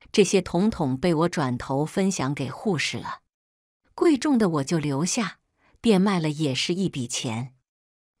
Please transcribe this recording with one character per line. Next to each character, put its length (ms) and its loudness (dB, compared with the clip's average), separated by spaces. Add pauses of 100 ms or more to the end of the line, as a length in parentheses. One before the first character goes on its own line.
(120)
这 120 6
些 160 2
统 300 0
统 260 -2
被 160 2
我 160 2
转 300 -2
头 260 -2
分 260 0
享 240 -2
给 140 -4
护 300 -2
士 200 -4
了。 220 -10 (720)
贵 220 4
重 220 2
的 120 4
我 140 0
就 140 0
留 260 0
下， 340 -4 (420)
变 200 6
卖 200 2
了 100 0
也 240 -2
是 200 -2
一 140 0
笔 200 -6
钱。 460 -6 (640)